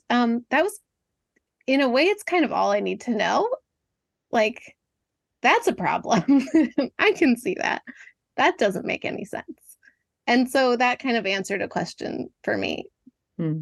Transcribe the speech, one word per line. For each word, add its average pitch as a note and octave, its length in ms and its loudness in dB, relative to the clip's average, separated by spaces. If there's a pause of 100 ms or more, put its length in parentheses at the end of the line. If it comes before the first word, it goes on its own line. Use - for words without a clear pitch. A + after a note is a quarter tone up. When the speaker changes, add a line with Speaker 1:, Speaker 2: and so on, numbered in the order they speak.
(100)
Speaker 1:
um, A#3+ 400 2
that D4 120 2
was, G#4 160 -6 (880)
in C4+ 140 2
a C4+ 80 2
way, C4 160 2
it's G4+ 180 0
kind E4+ 220 0
of G3+ 80 -2
all G3 180 0
I G3+ 100 0
need F#3+ 220 -4
to - 80 -6
know. A3+ 380 0 (840)
Like, - 460 -2 (680)
that's F4 240 4
a F4 80 2
problem. F3 540 0
<laughs> C#4 680 2
I G#4 140 4
can B3+ 240 2
see F#3+ 240 -4
that. - 220 -2 (540)
That D#4+ 220 2
doesn't G#3 280 -2
make - 180 -6
any - 200 -8
sense. - 200 -10 (840)
And B3 220 2
so B3+ 260 2
that B3 240 0
kind A#3+ 160 -2
of G#3 100 -4
answered G3 360 -4
a - 60 -4
question - 600 -8 (160)
for A2 120 -2
me F#2+ 300 -6 (500)
Speaker 2:
Hmm. D#3+ 240 -4